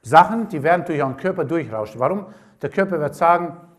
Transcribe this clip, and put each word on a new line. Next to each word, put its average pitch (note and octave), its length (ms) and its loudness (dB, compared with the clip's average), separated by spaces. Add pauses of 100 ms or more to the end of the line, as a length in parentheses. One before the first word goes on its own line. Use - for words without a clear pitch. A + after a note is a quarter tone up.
Sachen, F3+ 460 4
die D3+ 140 -6
werden E3+ 240 2
durch D3+ 140 -4
euren C3+ 160 -2
Körper F#3 280 -4
durchrauschen. A#2 560 -6
Warum? F#3+ 260 0 (360)
Der C#3 80 -6
Körper F#3+ 280 -2
wird D3 160 -4
sagen E3+ 420 0 (220)